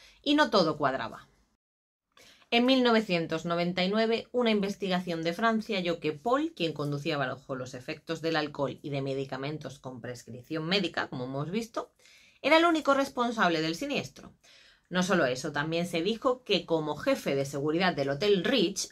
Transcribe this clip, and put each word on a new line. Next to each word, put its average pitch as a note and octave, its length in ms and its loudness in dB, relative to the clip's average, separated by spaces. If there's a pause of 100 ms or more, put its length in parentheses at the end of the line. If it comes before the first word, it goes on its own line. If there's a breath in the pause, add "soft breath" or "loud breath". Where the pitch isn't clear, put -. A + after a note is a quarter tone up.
(220 soft breath)
y D4 140 2
no D4 160 4
todo D#3 260 4
cuadraba. C3 500 -4 (1200 soft breath)
En A#3 140 6
mil C4 180 6
novecientos F3 600 2
noventa F3 380 0
y F#3 60 0
nueve, A3 420 0
una A#3+ 200 2
investigación F#3 720 -2
de E3+ 100 0
Francia A3 440 0
halló E3+ 220 -2
que D3+ 120 -2
Paul, C4+ 420 0
quien E3 200 -2
conducía C#3+ 440 -2
bajo C3 380 -4
los B2+ 180 -8
efectos - 480 -8
del D#3+ 140 -2
alcohol C#3+ 480 -2
y D3 60 -8
de C#3 120 -2
medicamentos C3+ 800 -6
con B2+ 220 -14
prescripción B2 640 -8
médica, F3+ 420 -2
como C3 160 -8
hemos C#3 260 -6
visto, A3+ 440 -6 (480 soft breath)
era D4+ 160 4
el E4 80 6
único D#4 280 2
responsable A#3 680 0
del D#3+ 140 -2
siniestro. - 580 -6 (560 soft breath)
No F3+ 120 0
solo F3+ 240 4
eso, C#3 260 -2
también D#3+ 360 -2
se E3+ 160 -2
dijo A#3+ 400 0
que F#3 240 0
como D#3 280 0
jefe C4+ 380 0
de C#3 120 0
seguridad D3+ 500 0
del C#3 160 0
Hotel F#3 320 2
Rich A3 480 0